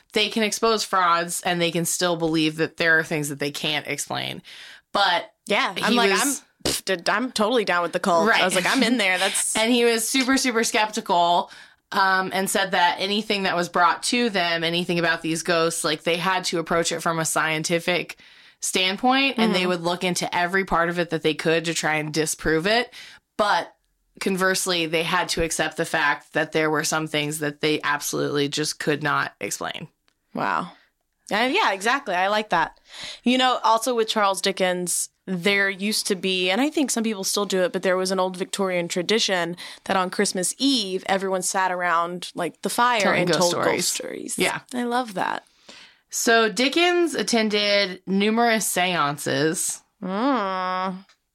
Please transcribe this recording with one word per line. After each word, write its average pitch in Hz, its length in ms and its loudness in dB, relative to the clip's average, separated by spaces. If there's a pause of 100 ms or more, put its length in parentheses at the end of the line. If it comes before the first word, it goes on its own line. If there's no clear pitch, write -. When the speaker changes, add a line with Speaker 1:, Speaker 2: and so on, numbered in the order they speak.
(140)
Speaker 1:
they 208 160 2
can 220 140 0
expose 214 380 0
frauds 175 600 0
and 175 180 0
they 170 100 2
can 170 140 -2
still 175 320 0
believe 160 400 0
that 156 220 -2
there 165 200 4
are 165 60 2
things 151 240 -4
that 143 100 -8
they 147 120 -2
can't 147 360 -4
explain. 131 540 -6 (540)
But 185 360 2 (140)
Speaker 2:
Yeah, 208 380 0
I'm 220 100 2
Speaker 1:
he 240 60 4
Speaker 2:
like, 214 140 4
Speaker 1:
was 208 100 2
Speaker 2:
I'm, - 500 -4
pfft, - 140 -6
dude, 185 240 -2
I'm 220 200 0
totally 214 360 2
down 175 160 2
with 170 100 -2
the 180 80 -2
cult. 170 260 4
Speaker 1:
Right. 208 140 6
Speaker 2:
I 170 60 4
was 190 80 0
like, 185 120 2
"I'm 240 160 4
in 233 140 2
there." 185 220 2
That's 190 380 -2
Speaker 1:
<laughs> - 20 2
And 220 120 2
he 240 140 4
was 226 240 2
super, 262 300 2
super 233 260 0
skeptical, 196 840 2 (400)
um, 190 420 2
and 190 160 0
said 196 220 0
that 175 280 2
anything 202 440 -2
that 175 140 0
was 175 120 0
brought 170 360 2
to 240 260 0
them, 170 340 0
anything 175 340 0
about 165 220 0
these 160 220 -2
ghosts, 165 420 0
like, 156 200 -2
they 170 120 2
had 180 280 -2
to 180 140 -2
approach 165 340 0
it 156 100 -6
from 165 160 -2
a 160 80 -2
scientific 160 880 -2 (480)
standpoint, 254 720 0
and 220 140 4
they 185 100 2
Speaker 2:
Mm-hmm. 180 80 0
Speaker 1:
would 175 120 -2
look 175 220 -2
into 180 280 -2
every 180 320 0
part 170 240 0
of 175 120 -4
it 165 100 -2
that 160 120 -2
they 156 120 2
could 160 300 0
to 165 100 -2
try 156 220 -2
and 151 180 -4
disprove 160 500 0
it. 233 280 0 (440)
But 196 380 0 (460)
conversely, 185 680 0
they 160 160 0
had 165 280 -2
to 175 120 -2
accept 160 340 -2
the 165 80 -2
fact 151 500 -2
that 160 180 -2
there 156 180 2
were 151 140 0
some 156 240 -2
things 151 320 -4
that 147 200 -6
they 151 220 0
absolutely 143 640 -2
just 151 300 -4
could 151 240 -2
not 143 380 -2
explain. - 480 -8 (440)
Speaker 2:
Wow. 98 380 -2 (580)
And 240 240 0
yeah, 339 200 2
exactly. 214 420 -2
I 185 140 2
like 214 220 0
that. 165 280 0 (460)
You 247 120 4
know, 254 280 2
also 226 320 2
with 220 120 0
Charles 196 320 0
Dickens, 180 680 -2 (180)
there 196 420 2
used 202 380 -2
to 214 80 0
be, 185 340 0
and 196 120 2
I 294 100 2
think 294 220 0
some 233 100 0
people 208 220 -4
still 202 220 -2
do 185 160 0
it, 170 100 0
but 180 100 -4
there 185 140 2
was 185 160 0
an 185 80 0
old 185 160 -2
Victorian 185 500 -2
tradition 175 720 0 (300)
that 190 100 0
on 185 120 2
Christmas 190 500 -2
Eve, 208 480 0
everyone 190 360 0
sat 185 300 0
around, 175 640 -2
like, 170 260 -6
the 190 80 -2
fire 240 300 2
Speaker 1:
Telling 185 220 2
Speaker 2:
and 175 60 0
Speaker 1:
ghost 156 120 2
Speaker 2:
told 175 140 4
Speaker 1:
stories. - 180 0
Speaker 2:
ghost - 200 -2
stories. - 460 -8
Speaker 1:
Yeah. - 220 0 (120)
Speaker 2:
I 247 120 -4
love 240 300 -4
that. 52 280 -4 (720)
Speaker 1:
So 226 360 4
Dickens 330 640 2
attended 208 920 0
numerous 220 600 2
seances. 156 1120 0 (220)
Speaker 2:
Mm. 190 920 -2 (380)